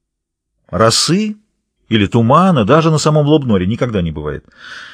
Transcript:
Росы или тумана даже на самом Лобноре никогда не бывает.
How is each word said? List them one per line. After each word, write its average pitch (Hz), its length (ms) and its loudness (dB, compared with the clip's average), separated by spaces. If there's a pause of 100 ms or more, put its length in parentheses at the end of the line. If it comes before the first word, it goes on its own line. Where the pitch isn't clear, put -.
(680)
Росы 156 680 0 (520)
или 107 180 0
тумана 135 580 2
даже 156 260 2
на 156 80 0
самом 151 280 0
Лобноре 127 400 0
никогда 113 360 -2
не 82 80 -4
бывает. 73 340 -10 (500)